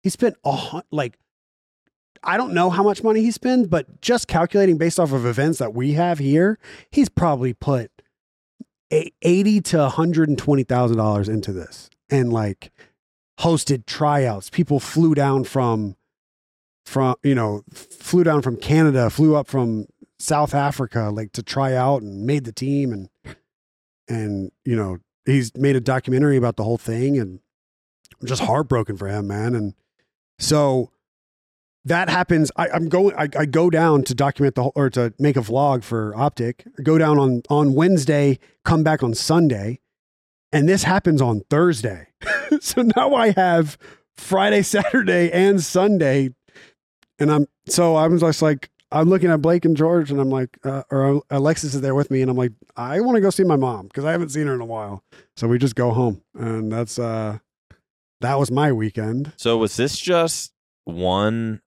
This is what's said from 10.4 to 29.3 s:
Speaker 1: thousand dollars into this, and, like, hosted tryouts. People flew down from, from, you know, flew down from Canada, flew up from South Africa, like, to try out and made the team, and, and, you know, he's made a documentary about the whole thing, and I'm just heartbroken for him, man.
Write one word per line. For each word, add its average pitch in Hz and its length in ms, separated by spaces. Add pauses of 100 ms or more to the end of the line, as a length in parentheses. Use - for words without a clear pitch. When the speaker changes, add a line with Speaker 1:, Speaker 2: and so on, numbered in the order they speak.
Speaker 1:
thousand 123 360
dollars 104 300
into 107 240
this, - 360 (220)
and, 127 220
like, 104 380 (680)
hosted 147 460
tryouts. 135 640
People 147 300
flew 160 340
down 139 300
from, 110 520 (880)
from, 127 380
you 143 120
know, 107 280 (100)
flew - 520
down 151 180
from 123 140
Canada, 143 540
flew 151 260
up 143 100
from 117 400 (320)
South 147 360
Africa, 135 580
like, 107 200
to 113 100
try 135 320
out 127 280
and 101 240
made 139 180
the 113 80
team, 139 400
and, 98 160 (1000)
and, 104 420 (140)
you 120 120
know, 92 220 (260)
he's 131 320
made 135 200
a 127 40
documentary 131 560
about 120 200
the 107 80
whole 113 140
thing, 131 400
and 92 200 (840)
I'm 123 60
just 127 160
heartbroken 120 540
for 98 120
him, 101 200
man. 107 260